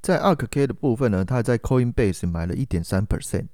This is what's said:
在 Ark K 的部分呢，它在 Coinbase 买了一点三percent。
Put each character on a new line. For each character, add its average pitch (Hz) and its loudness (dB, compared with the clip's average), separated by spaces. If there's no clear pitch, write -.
在 - 2
Ark 160 2
K 139 2
的 120 -4
部 120 0
分 123 2
呢， 95 2
它 123 0
在 120 2
Coinbase 120 0
买 85 -2
了 87 -2
一 131 -2
点 85 -2
三 98 -2
percent。 - -4